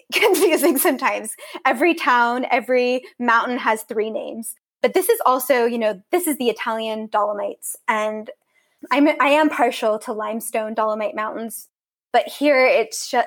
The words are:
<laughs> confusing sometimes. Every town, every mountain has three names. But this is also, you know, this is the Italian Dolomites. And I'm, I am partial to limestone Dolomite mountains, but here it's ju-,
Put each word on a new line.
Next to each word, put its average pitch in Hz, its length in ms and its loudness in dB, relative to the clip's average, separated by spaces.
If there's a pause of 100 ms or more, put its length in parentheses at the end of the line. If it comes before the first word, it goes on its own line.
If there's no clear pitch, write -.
<laughs> - 80 -14
confusing 311 640 4
sometimes. 233 540 -2 (340)
Every 294 280 2
town, 247 560 0
every 247 540 0 (160)
mountain 240 380 -2
has 220 260 -2
three 220 260 -4
names. 226 460 -10 (260)
But 254 120 2
this 370 160 2
is 453 160 2
also, 254 400 2
you 233 120 0
know, 214 240 -2 (100)
this 320 160 0
is 294 100 -2
the 240 120 -2
Italian 220 580 -4
Dolomites. 208 680 -4 (140)
And 214 400 -2 (600)
I'm, 285 180 4
I 302 200 2
am 302 220 4
partial 233 500 0
to 226 140 -8
limestone 214 600 -6
Dolomite 214 420 -4
mountains, 220 520 -8 (460)
but 233 140 2
here 269 380 2
it's 226 460 0
ju-, 240 160 2